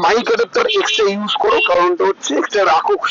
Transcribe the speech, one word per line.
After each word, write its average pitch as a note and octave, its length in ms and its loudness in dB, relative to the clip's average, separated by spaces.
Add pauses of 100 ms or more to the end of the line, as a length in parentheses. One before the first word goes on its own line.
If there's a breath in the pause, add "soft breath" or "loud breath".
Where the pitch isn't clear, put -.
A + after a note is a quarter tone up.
মাইক G#3+ 280 2
অ্যাডাপ্টার - 340 0 (140)
এক্সট্রা - 340 0
ইউজ G#3 200 -6 (100)
করো, - 140 2 (120)
কারণটা - 400 2
হচ্ছে - 300 -6
এক্সট্রা - 240 -2 (100)
রাখো, - 200 0 (180)